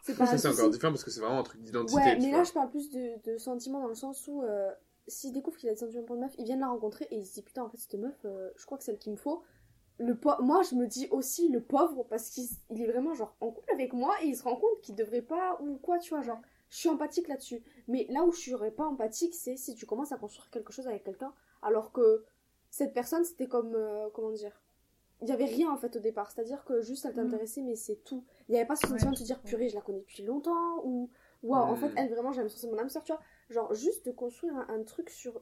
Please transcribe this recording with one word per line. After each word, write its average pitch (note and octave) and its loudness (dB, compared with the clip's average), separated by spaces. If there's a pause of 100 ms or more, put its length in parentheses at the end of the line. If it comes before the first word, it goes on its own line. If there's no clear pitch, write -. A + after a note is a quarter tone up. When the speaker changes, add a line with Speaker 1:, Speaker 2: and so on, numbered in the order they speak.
Speaker 1:
C'est C4 -4
pas B3+ 6
Speaker 2:
Ça, - 6
Speaker 1:
un - 6
Speaker 2:
c'est - 4
Speaker 1:
souci. B2+ 2
Speaker 2:
encore - 8
différent D#3+ 2
parce C#3 -4
que - -10
c'est A#2 -8
vraiment A#2+ 2
un B2 0
truc - -10
d'identité, A#3 2
Speaker 1:
Ouais, C#4 8
Speaker 2:
tu B3 4
Speaker 1:
mais C4+ 4
Speaker 2:
vois. C#4+ 6
Speaker 1:
là, F4+ 8
je E4+ 0
parle C4+ 0
plus D4 -6
de, A#3 -6
de A3+ -2
sentiments B3+ -6
dans B3+ -4
le A3+ -6
sens C4+ -10
où, C#4+ -6
euh, G3+ -2 (380)
s'il C4+ -10
découvre C#4 -4
qu'il A#3+ -4
a - 2
des G#3+ 0
sentiments A#3 -6
pour A#3 -6
une A#3+ -2
meuf, C4+ -6
il B3 -6
vient A#3+ 0
de C4 2
la C4 0
rencontrer A3+ -2
et - -6
il G3+ -6
se - -18
dit, « G#3 -12
Putain, - -8
en A3 -6
fait, A#3 -18
cette - -10
meuf, A#3+ -4 (120)
euh, F#3+ -6
je - -20
crois C#4 -10
que C#4 -12
c'est - -6
celle G#3 -4
qu'il G#3+ -8
me G3+ -8
faut. » D#4+ -2 (580)
Le A#3 2
po-, C#4+ 4
moi, C#4+ 8
je C4 -2
me B3 4
dis B3 -4
aussi, C4+ 2
le B3 4
pauvre, C#4 4
parce A#3 -4
qu'il, B3+ -8 (260)
il A3+ -4
est A#3 0
vraiment, B3+ 2
genre, A3+ -6
en A3+ -2
couple - -4
avec C4 -2
moi C4 2
et D#4+ 2
il C4 2
se - -10
rend B3 0
compte A4 4
qu'il G#3 -12
devrait A3 0
pas F4 -2
ou C#4+ -4
quoi, F4 2
tu F4 -4
vois, D4 -2
genre, A#3 -4 (300)
je - -16
suis E4 2
empathique D4+ 0
là-dessus. B3 -8 (260)
Mais A#3+ 0
là C#4+ 2
où F4 8
je - -8
serais A3 -2
pas C#4+ -2
empathique, C#4 -2
c'est - -6
si C4+ -8
tu - -14
commences C4 -4
à B3+ -6
construire - -14
quelque A3 -8
chose C4 -8
avec G#3 -6
quelqu'un, C4 -8 (280)
alors A3 2
que A3 8 (460)
cette C#4 0
personne, E4 0
c'était C4+ -4
comme, A#3 0
euh, G#3+ -2
comment A3 -4
dire, G#3 -8 (600)
il A#3 -4
y - 4
avait B3+ 4
rien, C#4 4
en C#4 0
fait, A#3+ -4
au A#3 -2
départ. G#3+ -2
C'est-à-dire B3 -6
que A#3+ 2
juste, B3 -6
elle A#3+ -4
Speaker 3:
Mm. - -4 (160)
Speaker 1:
t'intéressait, A3 -4
mais B3 -2
c'est G#3+ -6
tout. B3+ -8 (260)
Il G#3+ 4
y - 8
avait A#3 4
pas D4 0
ce D4+ 0
sentiment C4 4
Speaker 3:
Ouais, C4 2
Speaker 1:
de - -6
te A#3+ -8
dire, B3 -4
Speaker 3:
je - -16
comprends. « - -12
Speaker 1:
Purée, A#3+ 2
je G#3 -6
la G#3 -6
connais G3 -6
depuis - -16
longtemps », E4 0
ou, « B3 -2 (340)
Waouh, B3 4
en A#3 2
fait, A#3+ 0
Speaker 2:
Mm. - -2
Speaker 1:
elle, C4 2
vraiment, A#3+ -2
j'ai B3 -2
l'impression G#3+ -4
que A#3 -2
c'est - -2
mon A3 0
âme C4+ -2
sœur », D4+ -8
tu D#4+ -2
vois. D#4 -4 (280)
Genre, A3+ 0
juste B3+ 0
de B3 -4
construire B3 -6
un, B3+ -6
un A3 -2
truc C4+ -10
sur A#3 -12